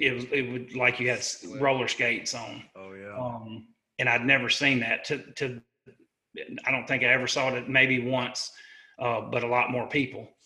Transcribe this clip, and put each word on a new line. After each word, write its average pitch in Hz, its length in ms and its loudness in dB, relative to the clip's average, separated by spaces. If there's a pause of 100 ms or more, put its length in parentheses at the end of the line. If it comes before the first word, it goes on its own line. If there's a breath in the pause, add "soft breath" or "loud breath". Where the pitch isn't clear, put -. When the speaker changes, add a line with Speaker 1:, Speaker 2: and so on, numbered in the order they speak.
Speaker 1:
it 135 100 2
was, 123 140 -4
it 127 260 -2
would, 123 240 -8
like, 123 240 2
you 123 80 0
had 120 120 0
s-, - 220 -6
Speaker 2:
Slip. 131 200 -8
Speaker 1:
roller 131 260 2
skates 117 460 -2
on. 117 300 -10 (120)
Speaker 2:
Oh, 95 180 -14
yeah. 101 240 -12
Speaker 1:
Um, 113 520 -8 (300)
and 127 100 2
I'd 117 160 4
never 131 240 6
seen 139 320 4
that 113 240 -2
to, 139 140 -2 (140)
to, 123 280 -6 (1040)
I 127 60 0
don't 123 140 -2
think 131 180 0
I 123 40 4
ever 123 200 4
saw 131 280 2
it, 123 140 -6
maybe 131 300 6
once, 123 520 -2 (480 loud breath)
uh, 120 220 0
but 117 220 -2
a 120 40 0
lot 123 240 2
more 120 160 -2
people. 123 400 -2 (180)